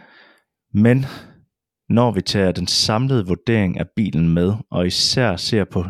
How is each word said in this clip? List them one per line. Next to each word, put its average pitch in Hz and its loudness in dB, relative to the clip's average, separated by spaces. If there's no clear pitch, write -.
Men 120 4
når 117 4
vi 95 -2
tager 95 0
den 87 -4
samlede 120 0
vurdering 92 0
af 82 -4
bilen 82 0
med, 87 2
og 90 0
især 107 0
ser 101 -2
på 87 -4